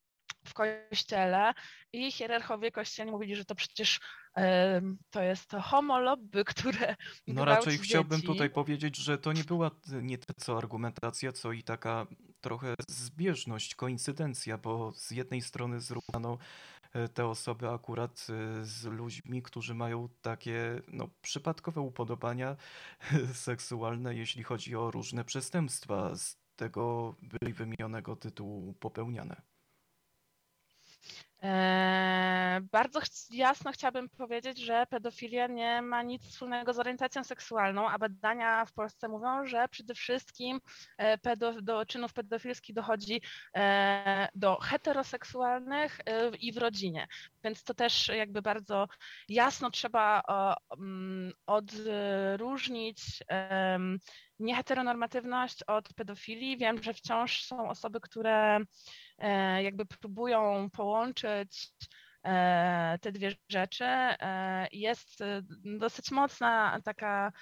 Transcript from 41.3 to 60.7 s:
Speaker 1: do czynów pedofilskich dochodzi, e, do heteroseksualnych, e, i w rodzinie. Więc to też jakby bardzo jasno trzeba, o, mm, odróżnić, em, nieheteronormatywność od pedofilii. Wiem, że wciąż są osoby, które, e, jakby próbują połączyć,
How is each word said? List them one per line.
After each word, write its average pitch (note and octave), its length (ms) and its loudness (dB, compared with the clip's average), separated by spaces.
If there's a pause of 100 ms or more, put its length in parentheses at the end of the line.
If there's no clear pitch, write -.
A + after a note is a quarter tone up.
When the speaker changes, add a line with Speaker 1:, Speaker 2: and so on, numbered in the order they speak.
Speaker 1:
do A3 240 0
czynów A#3+ 280 -4
pedofilskich A3+ 640 -6
dochodzi, A3 460 0 (340)
e, G3 800 6
do F#3+ 240 4
heteroseksualnych, C4 1500 0
e, A3+ 300 2
i A#3 180 -4
w A3 40 -4
rodzinie. G3 500 0 (360)
Więc A3 200 -4
to A#3+ 100 -4
też A#3+ 340 2
jakby G#3 340 0
bardzo G3+ 460 2 (420)
jasno A#3+ 420 4
trzeba, G#3+ 560 4
o, G3 280 4 (220)
mm, F#3+ 560 -6 (120)
odróżnić, G#3+ 1800 -2
em, F#3+ 720 2 (400)
nieheteronormatywność B3 1200 -2
od G#3+ 300 -2
pedofilii. A3+ 640 -6
Wiem, A3+ 260 2
że A3+ 100 -4
wciąż A#3 500 -2
są A#3+ 260 -4
osoby, A3+ 300 -6
które, G#3+ 600 4 (580)
e, F#3+ 460 2
jakby G3 220 -2
próbują G#3 840 2
połączyć, G#3 1000 -2 (540)